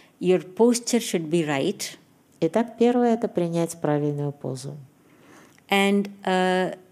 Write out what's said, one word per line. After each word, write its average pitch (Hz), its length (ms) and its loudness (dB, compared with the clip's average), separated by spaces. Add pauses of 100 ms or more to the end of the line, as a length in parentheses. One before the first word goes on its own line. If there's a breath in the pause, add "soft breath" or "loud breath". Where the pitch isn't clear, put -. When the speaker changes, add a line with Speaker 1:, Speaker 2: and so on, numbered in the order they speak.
(200 loud breath)
Speaker 1:
your 180 200 4
posture 240 600 2
should 170 300 -4
be 165 180 0
right. 147 500 -4 (420)
Speaker 2:
Итак, 214 400 0
первое — 240 360 4
это 226 120 -2
принять 170 520 -2
правильную 147 520 -2
позу. 139 440 -10 (960 soft breath)
Speaker 1:
And, 202 400 2 (160)
uh, 185 500 0 (160)